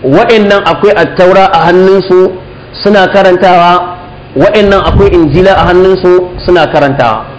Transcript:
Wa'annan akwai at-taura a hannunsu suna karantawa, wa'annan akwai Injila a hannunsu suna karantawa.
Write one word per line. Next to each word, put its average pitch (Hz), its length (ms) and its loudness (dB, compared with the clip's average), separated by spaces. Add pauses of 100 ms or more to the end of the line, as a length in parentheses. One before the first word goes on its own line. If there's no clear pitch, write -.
Wa'annan 202 600 0
akwai 165 320 0
at-taura 180 560 2
a 165 140 0
hannunsu 185 640 2 (520)
suna 202 240 2
karantawa, 180 880 0 (380)
wa'annan 196 520 0
akwai 196 240 2
Injila 175 460 2
a 165 100 0
hannunsu 180 640 2 (160)
suna 170 220 0
karantawa. 135 580 -2 (140)